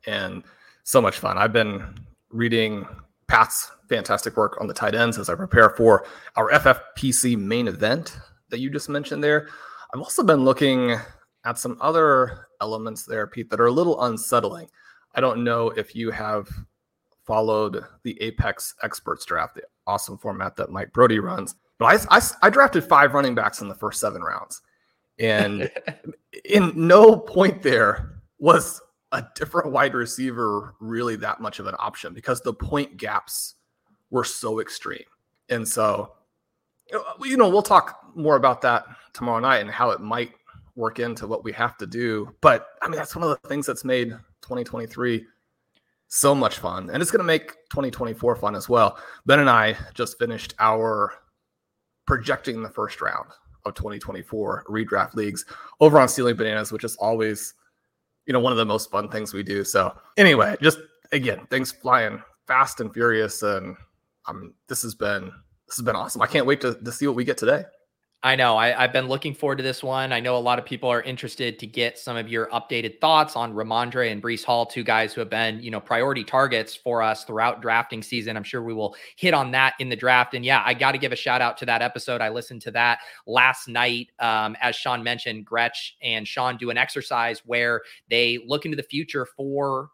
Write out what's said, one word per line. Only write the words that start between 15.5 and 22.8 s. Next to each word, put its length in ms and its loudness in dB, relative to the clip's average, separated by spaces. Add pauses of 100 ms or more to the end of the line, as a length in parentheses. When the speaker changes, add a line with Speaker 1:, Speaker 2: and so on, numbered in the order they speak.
Speaker 1:
if 260 -8
you 140 -4
have 400 -6 (720)
followed 580 0 (220)
the 160 -10
Apex 640 -4
Experts 420 -8
draft, 300 -4
the 80 -16 (240)
awesome 320 -6
format 380 -8
that 120 -6
Mike 240 -10
Brody 280 6
runs, 340 -8 (240)
but 80 4
I, 320 6
I, 20 4 (220)
I 80 8
drafted 340 4